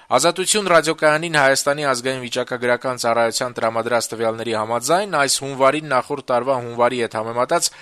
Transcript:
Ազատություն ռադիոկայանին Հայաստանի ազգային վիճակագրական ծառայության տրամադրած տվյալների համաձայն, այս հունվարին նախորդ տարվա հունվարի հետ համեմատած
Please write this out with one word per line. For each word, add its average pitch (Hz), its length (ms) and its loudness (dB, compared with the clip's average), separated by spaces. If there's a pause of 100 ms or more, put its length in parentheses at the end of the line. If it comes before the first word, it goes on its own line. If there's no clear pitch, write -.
Ազատություն 175 640 0
ռադիոկայանին 160 640 2
Հայաստանի 143 540 2
ազգային 131 320 -2
վիճակագրական 123 800 -2
ծառայության 117 560 0
տրամադրած 113 540 0
տվյալների 113 420 -4
համաձայն, 120 640 -2
այս 139 240 0
հունվարին 135 480 0
նախորդ 135 400 -2
տարվա 127 320 0
հունվարի 120 400 0
հետ 113 180 -4
համեմատած 120 500 -2 (120)